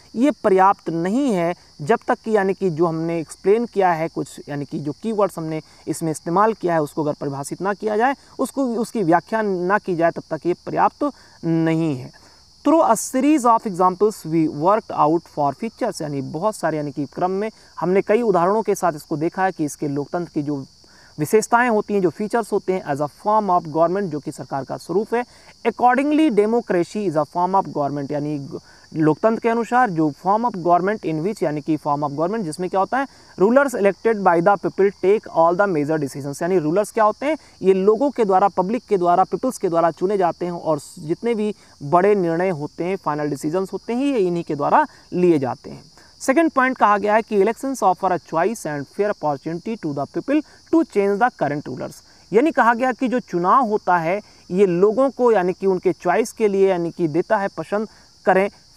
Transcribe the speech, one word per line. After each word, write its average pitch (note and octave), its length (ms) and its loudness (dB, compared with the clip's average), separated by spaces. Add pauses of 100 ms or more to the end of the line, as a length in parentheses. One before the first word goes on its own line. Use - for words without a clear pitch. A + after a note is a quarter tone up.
(160)
ये C4+ 140 2
पर्याप्त F#3+ 600 2
नहीं G3+ 420 -2
है, F3 220 0 (280)
जब G#3+ 160 2 (100)
तक B3+ 160 0
कि A3 120 0
यानी F#3+ 180 2
कि F#3+ 160 -2
जो D#3+ 160 0
हमने E3 340 -2
explain G#3 460 0
किया F#3+ 260 0
है D#3+ 160 -2
कुछ, - 400 -10
यानी C#3+ 160 -6
कि C#3+ 140 -10
जो D3 140 -6
keywords G3+ 460 -2
हमने D#3+ 240 -6 (260)
इसमें D#3+ 220 -4
इस्तेमाल F#3+ 420 0
किया F3 220 -2
है, D#3+ 80 2
उसको D3+ 200 -4
अगर D3 180 -2
परिभाषित C#3+ 400 -8
ना G3 140 -2
किया G#3+ 220 -4
जाए, B3+ 180 0 (240)
उसको, C4+ 260 -4
उसकी A#3 380 -4
व्याख्या F3 400 0
ना F#3+ 360 0
की F#3 180 -6
जाए, E3 140 2
तब - 200 -8
तक D#3+ 160 -6
ये F3 80 0
पर्याप्त F3+ 560 -2 (340)
नहीं D#3+ 520 0
है। C3 160 -14 (540)
Through D#4 240 4
a A3 60 4
series C4+ 480 0
of A#3 280 2
examples F#3 540 0
we D#3+ 220 2
worked F3 420 0 (100)
out D#3 200 2 (180)
for C#3+ 260 -2
features, A3+ 380 -6
यानी D3 180 -6
बहुत D#3 360 -4
सारे, D#3 200 -2
यानी D3 160 -6
कि C#3+ 140 -6
क्रम F3+ 240 -4
में G3+ 200 -4 (300)
हमने F3+ 220 2
कई A3 200 2
उदाहरणों G3 400 2
के G3+ 120 0
साथ F3 180 -2
इसको D3+ 240 -8
देखा E3+ 280 -2
है F#3+ 80 0
कि D#3+ 120 -6
इसके D3 240 -6
लोकतंत्र C#3+ 460 -6
की D3+ 80 -4
जो C#3 220 -6 (540)
विशेषताएं A3 500 2
होती G#3 260 0
हैं, G3+ 60 2
जो F3+ 100 2
features G#3+ 420 -4
होते F#3+ 200 -2
हैं, F#3 120 -4
as C#3+ 120 -4
a D3 100 -2
form G#3 440 -2
of F3 160 2
government, E3 360 0
जो D3+ 180 -6
कि D#3 120 -10
सरकार C3+ 320 -8
का C#3 120 -10
स्वरूप G3+ 380 -4
है। A#3+ 100 0 (420)
Accordingly, C#4 720 2
democracy G#3 720 0
is C#3+ 60 -2
a D3+ 80 2 (120)
form F#3 260 0
of D#3 100 -6
government, C#3+ 400 -4
यानी D3 260 -4
ग-, - 220 -12 (360)
लोकतंत्र D#3 440 2
के A#3 80 0
अनुसार A#3 420 0
जो D#3+ 220 0 (140)
form A3 240 0
of A3 60 -10
government F3 480 0
in D#3+ 220 -4
which, G#3+ 160 -4
यानी D3+ 180 -2
कि D#3 160 -2
form D3 220 -2
of D3 120 -4
government F3 320 -2
जिसमें F3 280 -6
क्या F#3+ 100 0
होता G3 180 -2
है, C4+ 80 -2 (360)
rulers B3 320 4
elected G3+ 420 2
by F3+ 260 4
the G3 160 4
people F#3+ 320 0 (140)
take G3+ 200 4 (140)
all E3+ 180 4
the G3+ 180 2
major D3+ 300 0
decisions, C#3+ 380 -8
यानी F3+ 160 0
rulers E3+ 320 0
क्या A3+ 140 2
होते G#3+ 220 0
हैं, D4+ 100 -2 (260)
ये F#3+ 120 4
लोगों G#3+ 360 2
के A#3+ 140 0
द्वारा, F#3+ 240 4
public G3 400 -2
के G3+ 100 2
द्वारा, F3 260 4
peoples G#3+ 340 -4
के G3 100 -2
द्वारा E3 220 2
चुने F#3+ 280 -2
जाते F3 260 -2
हैं F3 80 -4
और D#3 280 -2 (180)
जितने F3 360 -4
भी G#3+ 200 -2 (280)
बड़े F3+ 320 4
निर्णय F3 340 0
होते D3+ 360 -6
हैं, F#3+ 120 -4
final D3+ 340 -4
decisions E3 420 -4
होते G3 200 -8
हैं, B3 120 -2
ये C#4 140 0
इन्हीं F3 260 -2
के D#3+ 100 -6
द्वारा D#3+ 320 0 (260)
लिए F3 260 2
जाते C3 320 -6
हैं। C#3 120 -18 (380)
Second D#4 300 2
point B3+ 280 0
कहा G#3 200 4
गया G#3 160 0
है A3+ 80 4
कि G#3 180 0
elections A#3 420 -2
offer F#3 300 2
a F3 60 -2 (160)
choice F#3+ 320 -2
and D3 180 -6
fair G3+ 280 -4
opportunity E3 640 -6 (100)
to D3 80 -4
the C#3 120 -4 (100)
people C#4+ 260 0 (320)
to D#4+ 100 4
change G3+ 380 0
the B3 80 2 (120)
current D3 260 -4
rulers, - 260 -10 (380)
यानी C4 180 4
कहा A#3+ 240 4
गया B3+ 180 0
कि B3 160 -2
जो A#3+ 120 -2
चुनाव G3+ 460 2
होता G3 320 0
है, E3+ 220 -2 (300)
ये F#3+ 160 4
लोगों G#3 440 2
को, A#3+ 220 2
यानी F#3 200 2
कि F#3+ 140 -4
उनके F#3 260 0
choice F#3 400 -2
के A3 160 0
लिए, G3 220 2
यानी E3+ 200 -2
कि E3+ 180 -2
देता F3 280 0
है, G3 120 -2
पसंद G3+ 400 -6 (360)
करें, F#3+ 260 2 (260)